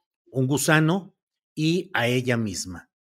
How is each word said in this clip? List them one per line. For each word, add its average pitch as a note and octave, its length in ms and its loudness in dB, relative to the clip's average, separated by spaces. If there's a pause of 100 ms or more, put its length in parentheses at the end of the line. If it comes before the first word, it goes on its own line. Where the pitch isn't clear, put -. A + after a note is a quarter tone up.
(320)
un C3 160 0
gusano D#3 680 2 (400)
y E3 400 -2
a A#2+ 140 0
ella B2+ 300 0
misma. F#2 500 -6 (180)